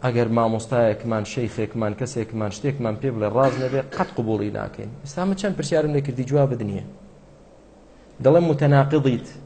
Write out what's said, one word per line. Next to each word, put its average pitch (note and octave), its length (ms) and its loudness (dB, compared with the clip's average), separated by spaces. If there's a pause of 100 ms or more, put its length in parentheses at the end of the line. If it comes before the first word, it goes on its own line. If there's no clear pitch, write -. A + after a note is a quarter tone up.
ئەگەر A#2+ 220 0 (100)
مامۆستایەکمان، A2+ 840 0 (100)
شەیخێکمان، A2 680 -4
کەسێکمان A2 560 -4
شتێکمان C3+ 460 -4
پێ C3+ 120 -2
بڵێ G#2+ 220 0
ڕاز C3 180 4 (100)
نەبێ، C3 180 -2 (140)
قەت F#3 220 -2
قبوڵی G#2+ 400 0
ناکەین. G#2 340 -10 (120)
ئێستا - 240 -8
من G3 140 0
چەند G3 160 -2
پرسیارم D#3 380 0
لێ C#3+ 100 2
کردی، C3 240 -4
جواب C#3 220 4 (100)
دنیە. G2+ 240 -6 (1400)
دەڵێم: D#3+ 280 8
«متەناقضیت.» C#3 760 4 (180)